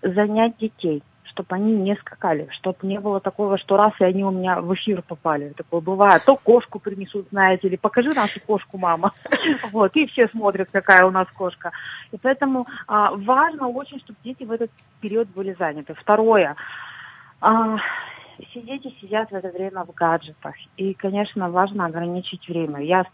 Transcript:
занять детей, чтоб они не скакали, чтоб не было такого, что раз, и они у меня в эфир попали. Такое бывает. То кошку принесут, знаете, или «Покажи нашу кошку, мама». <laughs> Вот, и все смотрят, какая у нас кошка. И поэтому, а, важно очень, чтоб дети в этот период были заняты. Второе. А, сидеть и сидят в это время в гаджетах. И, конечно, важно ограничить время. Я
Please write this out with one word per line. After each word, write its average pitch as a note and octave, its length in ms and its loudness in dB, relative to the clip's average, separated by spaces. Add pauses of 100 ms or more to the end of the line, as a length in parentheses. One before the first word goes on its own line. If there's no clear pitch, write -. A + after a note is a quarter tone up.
занять G#3+ 560 0
детей, A3 440 -4 (220)
чтоб - 300 -12
они G#3 200 0
не G3+ 220 0
скакали, D#3 560 -4
чтоб - 320 -6
не G3 160 -4
было G3+ 200 -2
такого, G3 380 -2
что G3 200 -2
раз, G#3 220 6
и - 40 2
они F#3 200 2
у G3 80 0
меня F#3 300 -2
в E3+ 120 -2
эфир F#3+ 280 -4
попали. D3+ 560 -4
Такое E3+ 240 -4
бывает. F#3+ 440 6
То C4+ 100 8
кошку A#3 440 4
принесут, G3 520 -10
знаете, F#3+ 360 2
или F3+ 80 -4
«Покажи A#3+ 380 0
нашу G#3 260 -2
кошку, - 380 -4
мама». F3 340 0 (120)
<laughs> C4+ 480 -2
Вот, G3+ 260 2
и D#4 80 2
все A#3 220 2
смотрят, G3+ 440 -2
какая F#3+ 340 6
у F#3 60 4
нас F#3 160 0 (100)
кошка. F3+ 340 -8 (400)
И A3+ 60 -12
поэтому, C4 500 -2 (200)
а, G#3 280 2
важно C4+ 520 0
очень, C4+ 320 -8
чтоб - 240 -20
дети B3+ 200 -14
в A3 80 -10
этот A3+ 180 -4 (320)
период G#3+ 280 -2
были F#3+ 300 -8
заняты. D#3 340 -6
Второе. G#3 600 4 (840)
А, A3 360 4 (760)
сидеть B3 320 -12
и C4 160 -16
сидят G#3 300 -4
в G3+ 40 -8
это F#3 140 -8
время F#3 360 -8
в F3+ 80 -20
гаджетах. D#3+ 600 -2 (220)
И, F#3+ 160 -4
конечно, G3 560 -4
важно F#3+ 360 0
ограничить F3 640 -6
время. D#3+ 340 -4
Я F3+ 300 2